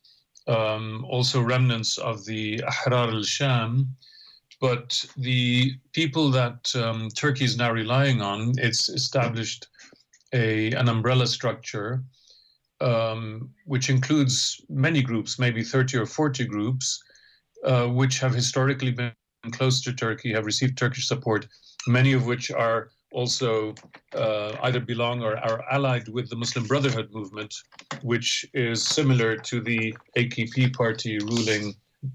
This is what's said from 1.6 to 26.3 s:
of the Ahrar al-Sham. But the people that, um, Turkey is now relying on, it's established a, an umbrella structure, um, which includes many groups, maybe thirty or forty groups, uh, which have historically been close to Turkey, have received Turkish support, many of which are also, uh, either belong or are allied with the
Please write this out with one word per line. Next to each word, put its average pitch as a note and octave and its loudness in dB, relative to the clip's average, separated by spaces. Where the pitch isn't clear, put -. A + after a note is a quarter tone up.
of A2+ -4
the A2 -4
Ahrar B2 0
al-Sham. B2 0
But B2 -2
the B2+ 2
people D#3 2
that, B2 0
um, A2+ -2
Turkey C3 0
is A2 0
now A#2+ 2
relying A#2+ 2
on, G#2 0
it's A#2+ 0
established A2+ -2
a, A2 2
an A#2+ 2
umbrella A#2+ 4
structure, A#2 -4
um, A2+ 0
which C3+ 0
includes C3+ 2
many D3 2
groups, A#2 -2
maybe A#2 2
thirty C3 2
or A2 0
forty C3 0
groups, G#2+ -2
uh, B2 4
which B2+ 2
have C3 0
historically C3 0
been A#2 -4
close B2+ 0
to B2 -4
Turkey, A2+ -4
have A2 0
received C3 0
Turkish A#2+ -2
support, A2 -2
many B2+ 6
of A#2+ 2
which B2 -4
are A2+ 0
also, A2+ -2
uh, G#2+ -2
either B2+ 2
belong A#2+ -2
or A2 -2
are A2+ -2
allied C3 0
with A#2 -6
the A#2 -10